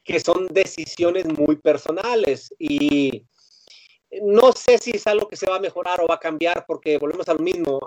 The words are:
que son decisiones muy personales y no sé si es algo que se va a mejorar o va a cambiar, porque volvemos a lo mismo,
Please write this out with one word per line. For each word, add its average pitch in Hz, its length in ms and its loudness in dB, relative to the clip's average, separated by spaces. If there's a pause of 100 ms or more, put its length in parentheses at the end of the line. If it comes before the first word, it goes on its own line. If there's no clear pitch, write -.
que 175 160 -2
son 180 280 0
decisiones 175 800 -2
muy 151 320 0
personales 165 1000 -2
y 143 680 0 (960)
no 214 320 6
sé 247 240 4
si 240 140 -6
es 208 160 -6
algo 208 200 0
que - 80 -16
se 185 100 -6
va 190 120 0
a - 20 -6
mejorar 180 420 -4
o 165 60 2
va 165 80 2
a - 40 -6
cambiar, 165 480 -4
porque 151 300 -2
volvemos 156 320 -4
a 165 40 2
lo 156 60 0
mismo, 160 480 -2